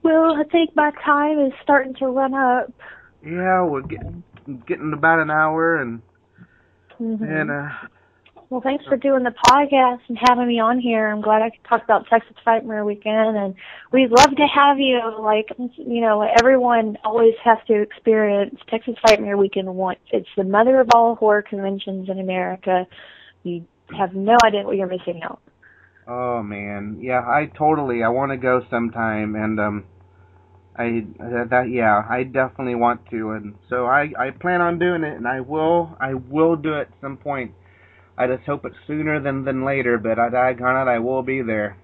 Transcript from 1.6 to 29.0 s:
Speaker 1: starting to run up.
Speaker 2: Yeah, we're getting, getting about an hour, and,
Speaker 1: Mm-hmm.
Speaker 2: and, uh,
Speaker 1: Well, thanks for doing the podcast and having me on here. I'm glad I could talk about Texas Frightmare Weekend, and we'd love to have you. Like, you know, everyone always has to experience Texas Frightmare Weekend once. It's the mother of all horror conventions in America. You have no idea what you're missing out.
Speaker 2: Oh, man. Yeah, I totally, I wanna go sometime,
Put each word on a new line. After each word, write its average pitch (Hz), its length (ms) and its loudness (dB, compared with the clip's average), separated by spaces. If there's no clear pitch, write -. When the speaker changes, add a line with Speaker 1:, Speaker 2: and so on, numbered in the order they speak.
Speaker 1:
starting 262 380 2
to 269 60 -2
run 262 280 0
up. 254 380 0
Speaker 2:
Yeah, 180 400 0
we're 143 180 -2
getting, - 420 -12
getting 151 260 -6
about 165 280 2
an 156 100 -2
hour, 156 500 2
and, 117 220 -8
Speaker 1:
Mm-hmm. 226 240 -4
Speaker 2:
and, 156 260 -4
uh, 143 180 -6
Speaker 1:
Well, 254 100 -4
thanks 269 280 -4
for 277 80 0
doing 269 260 0
the 240 100 -2
podcast 262 600 4
and 233 120 -8
having 247 280 2
me 233 120 0
on 233 200 2
here. 226 280 0
I'm 214 140 -4
glad 214 200 4
I 226 80 -2
could - 180 -20
talk 220 160 0
about 208 260 2
Texas 226 240 0
Frightmare 220 400 0
Weekend, 214 520 0
and 196 180 -4
we'd 254 180 4
love 269 260 8
to 294 160 2
have 285 260 4
you. 262 220 2
Like, 214 260 0
you 240 240 -4
know, 214 220 2
everyone 240 680 4
always 226 300 4
has 226 140 6
to 214 120 2
experience 208 760 0
Texas 226 260 -6
Frightmare 208 320 4
Weekend 196 340 -2
once. 185 280 -4
It's 202 240 -4
the 196 80 -2
mother 233 360 4
of 233 140 2
all 233 200 4
horror 208 340 2
conventions 196 600 -6
in 190 100 -6
America. 185 680 -2
You 175 200 -8
have 190 180 -4
no 202 300 2
idea 202 200 0
what 202 120 -4
you're 190 120 -2
missing 180 360 -10
out. - 160 -14
Speaker 2:
Oh, 123 340 -6
man. 101 580 -10
Yeah, 127 200 -2
I 131 260 -2
totally, 147 460 0
I 113 60 0
wanna 135 280 -2
go 127 320 0
sometime, 113 680 -4